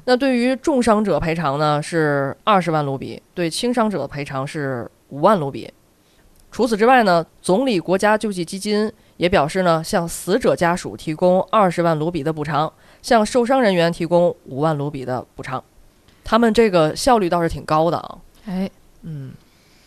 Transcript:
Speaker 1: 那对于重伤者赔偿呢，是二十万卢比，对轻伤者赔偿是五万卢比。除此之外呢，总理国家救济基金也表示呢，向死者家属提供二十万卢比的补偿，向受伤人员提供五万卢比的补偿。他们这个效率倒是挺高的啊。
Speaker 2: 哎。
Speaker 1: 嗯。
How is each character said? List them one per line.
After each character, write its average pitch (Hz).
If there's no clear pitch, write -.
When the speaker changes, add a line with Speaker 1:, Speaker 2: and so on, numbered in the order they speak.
Speaker 1:
那 247
对 262
于 247
重 262
伤 220
者 165
赔 160
偿 147
呢， 151
是 143
二 202
十 170
万 156
卢 139
比， 113
对 170
轻 240
伤 220
者 143
赔 143
偿 139
是 135
五 139
万 196
卢 139
比。 117
除 240
此 226
之 208
外 254
呢， 170
总 208
理 214
国 175
家 214
救 214
济 180
基 190
金 208
也 175
表 160
示 185
呢， 165
向 170
死 175
者 233
家 175
属 110
提 156
供 180
二 196
十 175
万 165
卢 156
比 165
的 156
补 151
偿， 151
向 220
受 240
伤 269
人 202
员 170
提 170
供 170
五 131
万 156
卢 143
比 131
的 123
补 -
偿。 127
他 226
们 233
这 226
个 160
效 240
率 175
倒 175
是 165
挺 160
高 156
的 147
啊。 -
Speaker 2:
哎。 185
Speaker 1:
嗯。 139